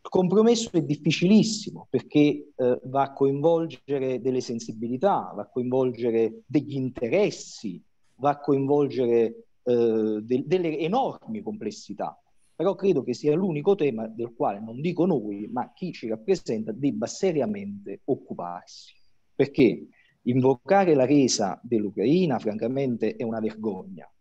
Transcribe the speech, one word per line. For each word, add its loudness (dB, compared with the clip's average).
Il -16
compromesso 4
è 2
difficilissimo 2
perché, 2
eh, 2
va 0
a -2
coinvolgere 0
delle 0
sensibilità, -2
va -8
a -12
coinvolgere 0
degli -2
interessi, -4
va 0
a -2
coinvolgere, 2
eh, 2
de-, 0
delle 0
enormi -4
complessità. -8
Però 2
credo 2
che -2
sia 2
l'unico 2
tema -2
del -8
quale, -2
non -10
dico 0
noi, -2
ma -6
chi -10
ci -10
rappresenta -2
debba -2
seriamente -4
occuparsi. -8
Perché 2
invocare 2
la 4
resa 2
dell'Ucraina, 0
francamente, -2
è -8
una -4
vergogna. -8